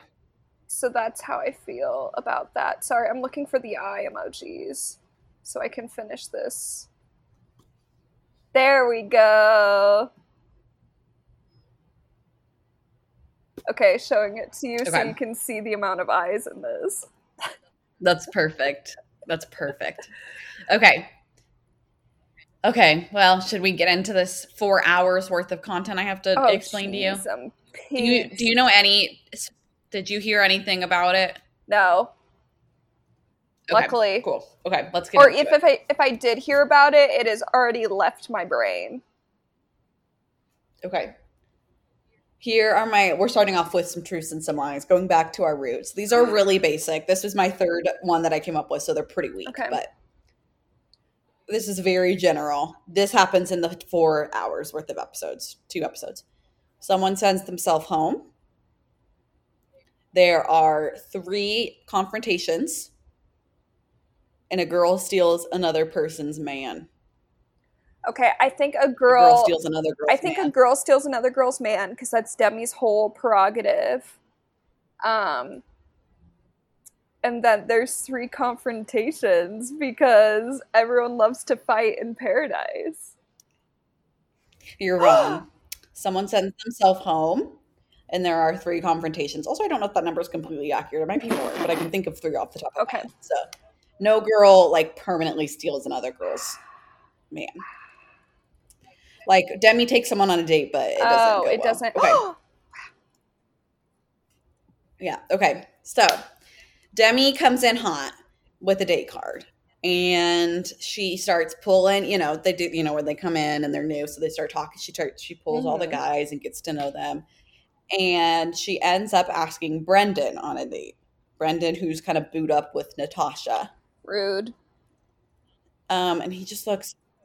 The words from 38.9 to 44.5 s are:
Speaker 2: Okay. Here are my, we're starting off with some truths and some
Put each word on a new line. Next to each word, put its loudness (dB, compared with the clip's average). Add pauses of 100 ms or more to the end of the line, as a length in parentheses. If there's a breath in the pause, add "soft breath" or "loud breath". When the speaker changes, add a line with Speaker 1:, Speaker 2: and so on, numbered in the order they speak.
Speaker 2:
Okay. -6 (1200)
Here 2
are 2
my, 2
we're 0
starting 2
off -2
with 0
some -12
truths -10
and -10
some -4